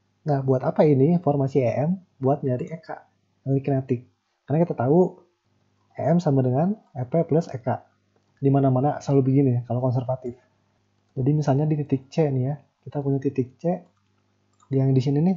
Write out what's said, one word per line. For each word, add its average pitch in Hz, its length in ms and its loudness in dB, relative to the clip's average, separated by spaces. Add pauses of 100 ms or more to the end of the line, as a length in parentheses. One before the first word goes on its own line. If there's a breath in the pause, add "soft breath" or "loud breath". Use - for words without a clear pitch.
(300)
Nah, 135 160 -2
buat 131 160 2
apa 165 240 2
ini 147 320 4
informasi 139 480 0
E 113 60 0 (180)
M? 190 80 -2 (240)
Buat 139 240 0
nyari 123 240 -4
E 160 80 -12
K, - 160 -16 (500)
energi 135 220 0
kinetik. 135 360 -2 (440)
Karena 156 160 0
kita 165 160 -2
tahu 156 400 2 (800)
E - 80 -8
M 170 160 2
sama 135 240 2
dengan 160 320 0 (160)
E 127 100 -8
P 160 220 0
plus 165 240 0
E - 80 -12
K. - 240 -4 (600)
Di 139 120 2
mana-mana 135 480 0
selalu 139 200 2 (120)
begini 135 200 4 (120)
kalau 123 160 -4
konservatif. 127 560 -4 (800)
Jadi 131 180 0
misalnya 147 320 0
di 151 140 0
titik 135 260 -4
C 156 220 0
nih 131 180 -2
ya, 143 80 -4 (300)
kita 139 160 -10
punya 139 200 -2
titik 135 380 -4
C, 170 100 -4 (1000)
yang 135 240 2
di 131 80 4
sini 143 160 0
nih 180 180 2